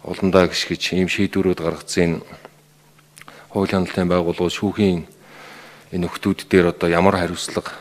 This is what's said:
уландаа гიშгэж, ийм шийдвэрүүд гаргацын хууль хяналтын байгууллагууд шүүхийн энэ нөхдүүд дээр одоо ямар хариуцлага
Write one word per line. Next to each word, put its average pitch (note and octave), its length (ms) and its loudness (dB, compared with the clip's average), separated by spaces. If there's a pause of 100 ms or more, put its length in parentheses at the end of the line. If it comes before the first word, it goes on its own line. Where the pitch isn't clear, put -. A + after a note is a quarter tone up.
уландаа F2+ 480 4
гიშгэж, - 480 -4
ийм F#2 80 2
шийдвэрүүд F#2+ 560 0
гаргацын E2 640 -2 (1300)
хууль G2 160 0
хяналтын F2+ 400 0
байгууллагууд F2 480 0
шүүхийн F#2+ 480 0 (880)
энэ F#2 80 -4
нөхдүүд - 480 -4
дээр F2 240 4
одоо F2 160 -2
ямар F#2 320 4
хариуцлага - 600 -6